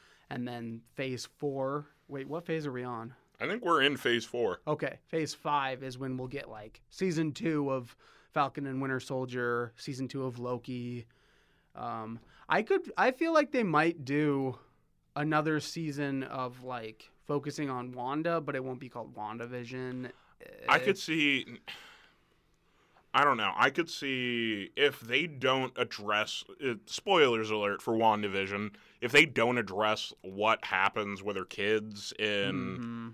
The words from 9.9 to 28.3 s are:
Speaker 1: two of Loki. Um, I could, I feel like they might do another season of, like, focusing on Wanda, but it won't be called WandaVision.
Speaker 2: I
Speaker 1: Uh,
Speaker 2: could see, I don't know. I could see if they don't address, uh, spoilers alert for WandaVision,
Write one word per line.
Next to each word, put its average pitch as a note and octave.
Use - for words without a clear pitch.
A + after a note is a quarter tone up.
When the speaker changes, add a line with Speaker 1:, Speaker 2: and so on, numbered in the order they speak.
Speaker 1:
two C3+
of A#2+
Loki. B2
Um, A2+
I F#3+
could, F4+
I G#3
feel E4
like D4
they B3
might E3
do C#3
another D3+
season C#3+
of, B2+
like, A#2
focusing C#3+
on B2+
Wanda, D3
but C#3+
it C3
won't B2+
be C3
called A#2+
WandaVision. B2
Speaker 2:
I C#3+
Speaker 1:
Uh, -
Speaker 2:
could F#3+
see, C#3+
I C3+
don't C#3
know. G2+
I B2+
could D#3+
see A#2+
if C#3
they B2+
don't C3
address, G#2+
uh, B2+
spoilers B2
alert G2+
for A#2
WandaVision, G#2